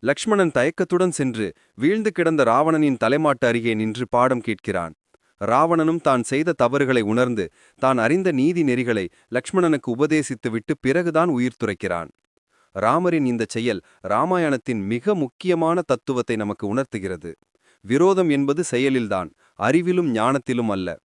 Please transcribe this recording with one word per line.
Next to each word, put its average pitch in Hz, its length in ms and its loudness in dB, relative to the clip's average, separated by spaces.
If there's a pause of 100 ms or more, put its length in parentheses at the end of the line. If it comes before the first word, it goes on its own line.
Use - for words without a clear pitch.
லக்ஷ்மணன் 175 480 2
தயக்கத்துடன் 175 600 0
சென்று 113 360 -2 (280)
வீழ்ந்து 202 360 0
கிடந்த 160 320 2
ராவணனின் 147 540 4
தலைமாட்டு 135 500 0
அருகே 117 260 0
நின்று 110 360 -2
பாடம் 123 320 2
கேட்கிறான். 92 520 -6 (480)
ராவணனும் 160 600 2
தான் 131 220 2
செய்த 156 340 -2
தவறுகளை 127 440 2
உணர்ந்து 110 440 0 (360)
தான் 131 160 2
அறிந்த 160 340 2
நீதி 160 320 0
நெறிகளை 120 420 0 (260)
லக்ஷ்மணனுக்கு 156 600 0
உபதேசித்துவிட்டு 135 920 -2
பிறகுதான் 165 480 0
உயிர் 123 300 -2
துறக்கிறான். 90 500 -6 (680)
ராமரின் 151 500 0
இந்த 120 240 0
செயல் 113 320 -2 (200)
ராமாயணத்தின் 135 840 -2
மிக 120 300 -2
முக்கியமான 165 680 -2
தத்துவத்தை 123 540 -2
நமக்கு 104 320 -4
உணர்த்துகிறது. 95 640 -6 (540)
விரோதம் 175 440 4
என்பது 143 340 0
செயலில்தான், 120 680 -2 (300)
அறிவிலும் 170 520 2
ஞானத்திலும் 120 600 0
அல்ல. 92 260 -4 (100)